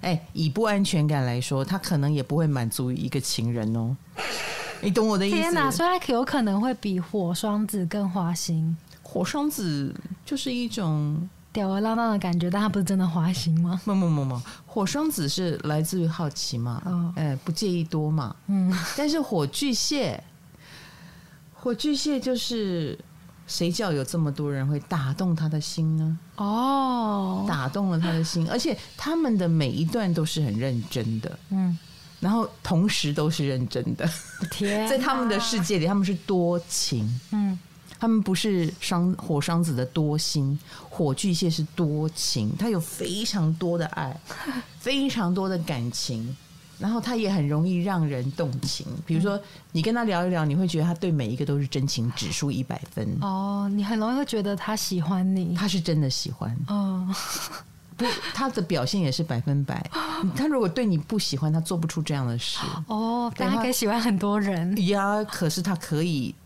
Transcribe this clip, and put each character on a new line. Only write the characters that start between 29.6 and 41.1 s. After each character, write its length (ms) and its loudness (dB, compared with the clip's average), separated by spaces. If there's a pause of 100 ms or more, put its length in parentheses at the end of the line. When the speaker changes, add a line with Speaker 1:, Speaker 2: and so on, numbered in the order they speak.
Speaker 1:
一 160 0
段 300 0
都 100 2
是 180 0
很 160 2
认 320 0
真 300 -2
的。 200 -8 (100)
Speaker 2:
嗯。 280 2 (420)
Speaker 1:
然 120 0
后 160 2 (140)
同 260 2
时 240 0
都 180 2
是 180 0
认 200 0
真 160 -2 (120)
的。 120 0 (440)
Speaker 2:
天 320 0
哪。 60 0
Speaker 1:
在 80 2
他 180 2
们 120 0
的 120 2
世 220 0
界 180 2
里， 80 2
他 80 2
们 100 4
是 80 2
多 460 2 (100)
情。 500 0 (120)
Speaker 2:
嗯。 260 2 (420)
Speaker 1:
他 80 0
们 140 4
不 120 2
是 460 2
双-， 400 2
火 220 0
双 200 2
子 140 2
的 100 0
多 320 0
心， 400 0 (320)
火 240 0